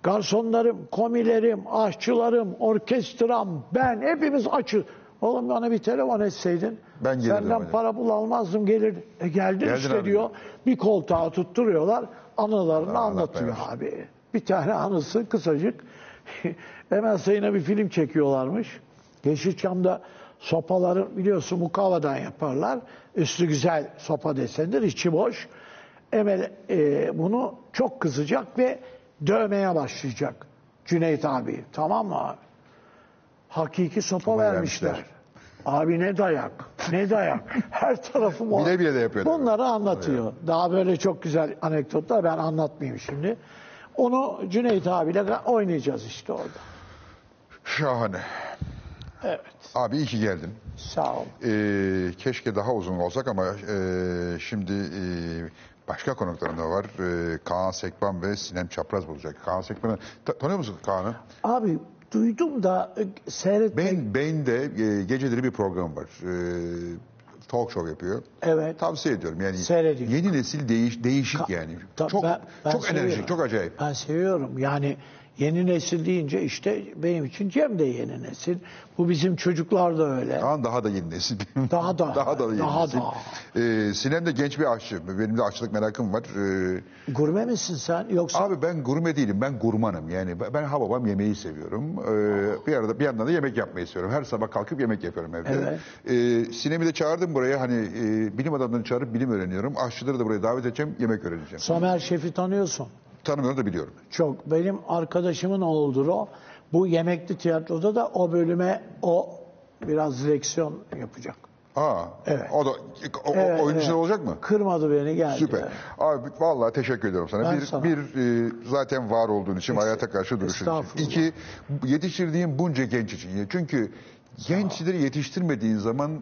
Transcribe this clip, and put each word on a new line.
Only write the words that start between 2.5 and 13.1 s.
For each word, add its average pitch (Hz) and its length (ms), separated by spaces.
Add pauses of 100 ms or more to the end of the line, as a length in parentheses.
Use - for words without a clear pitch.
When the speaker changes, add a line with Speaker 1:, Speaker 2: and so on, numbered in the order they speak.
Speaker 1:
orkestram, 220 1040 (120)
ben 247 260
hepimiz 285 500
açız." 202 320 (380)
"Oğlum 240 280
bana 233 220
bir 226 60
telefon 247 420
etseydin, 185 600 (240)
Speaker 2:
Ben 131 160
gelirdim 117 180
Speaker 1:
senden 208 180
Speaker 2:
hocam. 190 160
Speaker 1:
para 226 220
pul 233 160
almazdım, 214 560
gelirdim." 208 380 (180)
"E 175 60
geldin 190 320
Speaker 2:
Geldin 247 180
Speaker 1:
işte." 269 200
Speaker 2:
abi. 190 80
Speaker 1:
diyor. 208 240 (360)
Bir 254 120
koltuğa 175 520
tutturuyorlar, 196 760 (320)
anılarını 185 540
Speaker 2:
Aa, - 20
Allah 240 60
Speaker 1:
anlatıyor 185 560